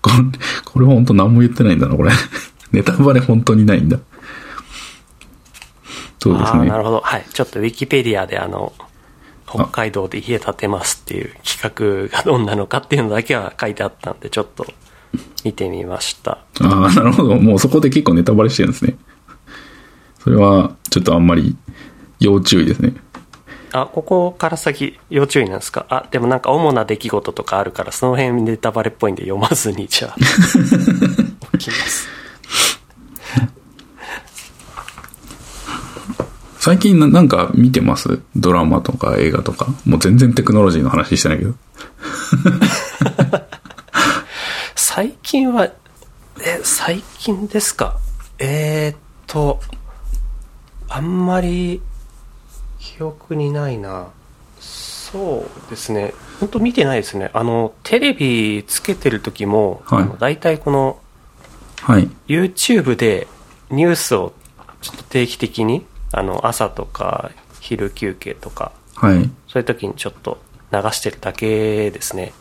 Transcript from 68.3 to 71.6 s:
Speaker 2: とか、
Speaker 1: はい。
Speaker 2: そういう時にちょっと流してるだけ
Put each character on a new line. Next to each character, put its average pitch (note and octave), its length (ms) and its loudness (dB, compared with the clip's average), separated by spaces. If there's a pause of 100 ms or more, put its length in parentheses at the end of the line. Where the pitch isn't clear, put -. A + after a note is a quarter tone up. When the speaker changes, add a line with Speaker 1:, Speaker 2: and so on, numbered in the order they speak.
Speaker 2:
と - 160 -16
か、 - 220 -10 (240)
Speaker 1:
は G2+ 180 4
い。 F#2 160 2 (160)
Speaker 2:
そ - 120 -4
う - 0 -
い - 20 0
う A#2 40 -6
時 A#2+ 220 -6
に G2 80 -8
ち - 140 -10
ょ - 20 -8
っ - 100 -20
と - 180 -10 (340)
流 G2+ 60 0 (120)
し - 100 -6
て - 100 -4
る - 100 -18
だ F#2+ 120 -8
け G#2+ 600 -2